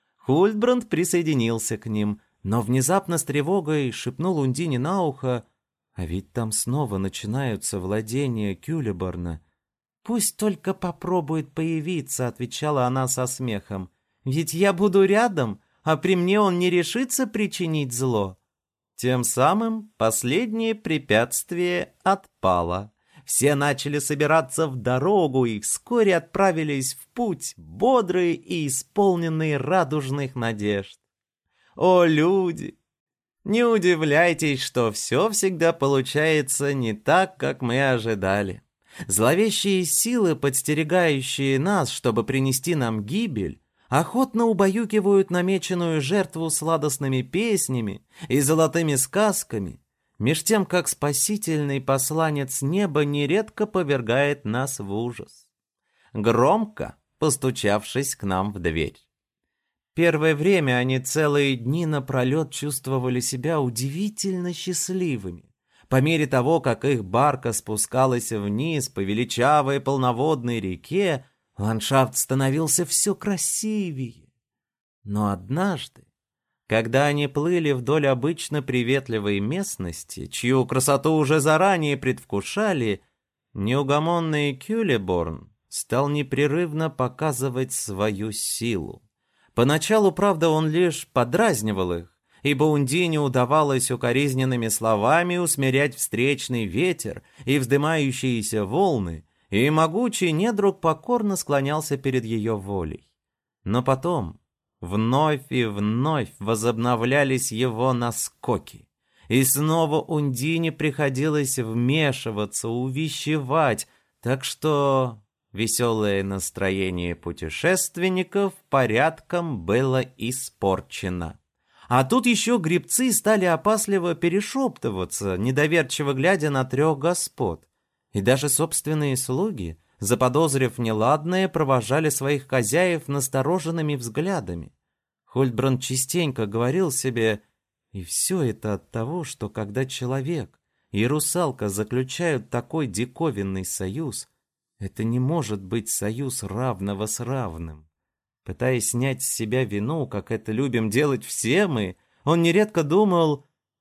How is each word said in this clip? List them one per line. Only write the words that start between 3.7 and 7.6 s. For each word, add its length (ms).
шепнул 480
Ундине 400
на 240
ухо: 420
«А 120
ведь 260
там 200
снова 460
начинаются 840